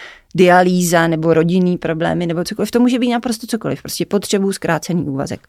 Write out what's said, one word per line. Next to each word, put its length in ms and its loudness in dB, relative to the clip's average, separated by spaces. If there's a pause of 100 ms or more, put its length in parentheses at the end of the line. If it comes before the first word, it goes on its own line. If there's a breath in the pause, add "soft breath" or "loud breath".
(340 loud breath)
dialýza 720 4
nebo 280 2
rodinný 440 2
problémy 480 -2
nebo 180 -4
cokoliv, 260 -6
to 100 2
může 180 2
být 120 0
naprosto 360 -4
cokoliv, 360 -6
prostě 240 -6
potřebuju 460 0
zkrácený 520 -2
úvazek. 440 -6